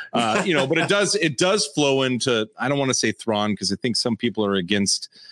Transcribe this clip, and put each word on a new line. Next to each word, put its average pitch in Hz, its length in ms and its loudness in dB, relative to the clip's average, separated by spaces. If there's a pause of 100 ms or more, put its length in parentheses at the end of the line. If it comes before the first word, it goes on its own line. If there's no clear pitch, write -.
(140)
Uh, 117 300 2
you 180 120 0
know, 139 100 2
but 160 140 0
it 165 100 -2
does, 202 260 2
it 165 220 -2
does 196 300 2
flow 139 340 2
into, 120 460 0 (100)
I 120 100 -4
don't 143 120 0
wanna 131 160 0
say 110 160 0
Thrawn, 104 440 -2
'cause 98 160 -4
I 98 40 0
think 117 220 -2
some 113 200 -2
people 110 260 -2
are 98 120 0
against 98 540 0 (220)